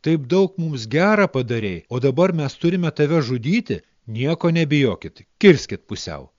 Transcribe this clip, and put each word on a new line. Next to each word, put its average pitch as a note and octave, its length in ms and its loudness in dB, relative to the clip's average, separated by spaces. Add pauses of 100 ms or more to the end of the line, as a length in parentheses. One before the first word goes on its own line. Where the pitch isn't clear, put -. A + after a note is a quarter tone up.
Taip D#3 240 -2
daug F#3 300 0
mums D3+ 280 -6
gera F#3+ 420 2
padarei, A2 580 -4
o B2 140 -6
dabar C#3 320 2
mes D3+ 240 -4
turime F3 340 -2
tave D3+ 320 0
žudyti. B2+ 580 -2 (240)
Nieko C3+ 460 -2
nebijokit, D3 760 0 (120)
kirskit - 500 4
pusiau. D2+ 420 -12 (100)